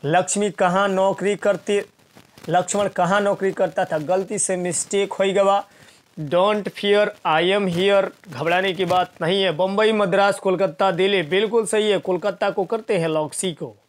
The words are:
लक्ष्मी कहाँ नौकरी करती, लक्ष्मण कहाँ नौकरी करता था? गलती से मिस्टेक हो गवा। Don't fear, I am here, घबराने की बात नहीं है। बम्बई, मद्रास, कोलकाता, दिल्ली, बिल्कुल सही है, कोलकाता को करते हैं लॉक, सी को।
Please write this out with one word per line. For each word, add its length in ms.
लक्ष्मी 460
कहाँ 380
नौकरी 480
करती, 440
लक्ष्मण 400
कहाँ 320
नौकरी 320
करता 320
था? 140
गलती 400
से 180
मिस्टेक 560
हो 220
गवा। 300
Don't 440
fear, 420
I 160
am 120
here, 380
घबराने 420
की 120
बात 280
नहीं 200
है। 80
बम्बई, 420
मद्रास, 460
कोलकाता, 520
दिल्ली, 320
बिल्कुल 440
सही 240
है, 80
कोलकाता 520
को 140
करते 340
हैं 100
लॉक, 260
सी 180
को। 240